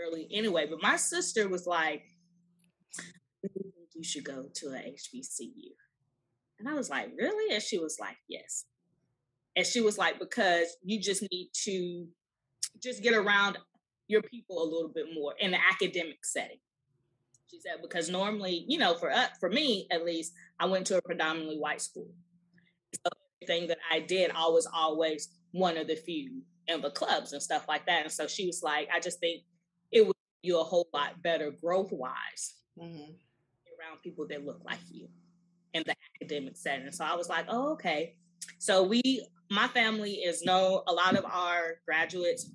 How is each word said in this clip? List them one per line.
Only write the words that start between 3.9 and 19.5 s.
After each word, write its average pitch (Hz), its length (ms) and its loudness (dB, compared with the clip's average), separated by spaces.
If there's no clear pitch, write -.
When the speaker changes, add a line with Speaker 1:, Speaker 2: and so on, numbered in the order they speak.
Speaker 1:
you 165 80 -12
should 147 200 -6
go 135 300 -10
to - 160 -8
a 131 80 -8
H - 340 -12
B - 120 -12
C - 340 -10
U." - 140 -20
And 220 100 -10
I 302 40 -6
was 277 160 -2
like, 120 280 -4
"Really?" 427 360 0
And 214 80 0
she 202 180 -2
was 160 200 -4
like, 202 160 -10
"Yes." - 340 -10
And 180 80 2
she 240 160 2
was 214 160 4
like, 170 220 0
"Because 175 480 2
you 202 180 -2
just 190 280 -2
need 180 200 -8
to 175 420 -4
just 240 220 -8
get 233 100 6
around 202 440 4
your 208 140 4
people 190 420 -6
a 160 80 0
little 165 180 -2
bit 156 240 -6
more 143 240 -4
in 196 140 0
the 175 80 2
academic 180 540 -2
setting." - 360 -6
She 349 80 -20
said, 165 220 -8
"Because 170 280 -2
normally, 185 600 0
you 302 100 2
know, 185 160 6
for 165 160 -2
us, 226 180 4
for 180 80 2
me, 233 420 0